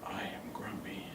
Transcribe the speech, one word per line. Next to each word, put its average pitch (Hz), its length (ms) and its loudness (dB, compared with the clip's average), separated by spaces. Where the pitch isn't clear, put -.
I - 160 2
am - 300 0
grumpy. - 520 0